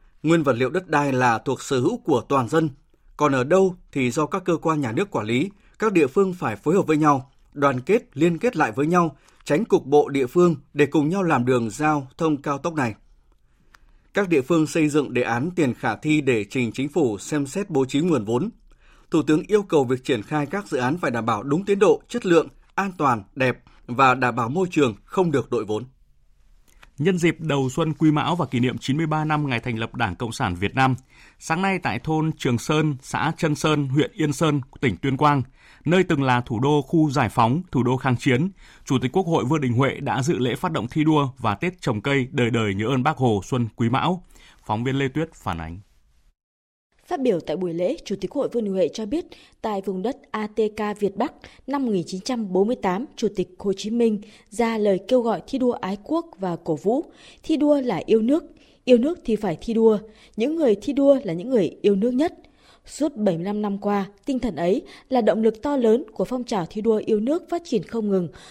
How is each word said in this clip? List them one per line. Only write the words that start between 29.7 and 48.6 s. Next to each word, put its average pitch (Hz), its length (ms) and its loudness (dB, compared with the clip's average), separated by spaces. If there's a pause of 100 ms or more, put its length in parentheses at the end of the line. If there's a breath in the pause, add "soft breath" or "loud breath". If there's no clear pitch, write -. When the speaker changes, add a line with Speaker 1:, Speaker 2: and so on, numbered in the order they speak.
Speaker 2:
lập 113 160 -6
Đảng 104 220 -4
Cộng 113 160 -6
sản 110 220 -2
Việt 92 200 -4
Nam, 131 200 2 (440 soft breath)
sáng 170 240 -4
nay 196 200 0
tại 113 160 -4
thôn 156 400 -2
Trường 123 200 0
Sơn, 151 440 0
xã 135 360 -4
Trân 156 160 0
Sơn, 147 340 0
huyện 135 260 0
Yên 151 180 0
Sơn, 147 280 0 (200)
tỉnh 107 220 0
Tuyên 135 140 -2
Quang, 143 260 4 (420 soft breath)
nơi 180 200 4
từng 160 180 0
là 123 180 2
thủ 120 200 -4
đô 143 220 2
khu 156 280 2
giải 127 180 0
phóng, 120 420 2
thủ 127 120 2
đô 123 140 2
kháng 127 200 0
chiến, 139 340 0 (340 soft breath)
Chủ 135 140 2
tịch 131 140 -4
Quốc 185 140 0
hội 160 180 0
Vương 147 160 0
Đình 131 120 0
Huệ 131 280 0
đã 127 220 -2
dự 151 160 0
lễ 120 160 0
phát - 180 -4
động 123 180 -4
thi 156 140 0
đua 147 240 2 (100)
và 110 160 -2
Tết 180 260 -6
trồng 107 200 -2
cây 139 300 0
đời 123 200 0
đời 110 240 0
nhớ 104 120 -4
ơn 127 160 0
Bác 151 140 0
Hồ 117 280 2
xuân 120 320 -2
Quý 117 120 0
Mão. 151 360 -2 (400 soft breath)
Phóng 107 200 -4
viên 135 140 -2
Lê 139 100 0
Tuyết 151 260 -6
phản 85 260 -6
ánh. 82 200 -12 (1300)
Speaker 3:
Phát 349 140 -6
biểu 226 200 2
tại 151 160 -6
buổi 180 180 -4
lễ, 180 300 -2
Chủ 196 160 -6
tịch 180 100 -8
Quốc - 120 -4
hội 151 100 -2
Vương 240 120 -2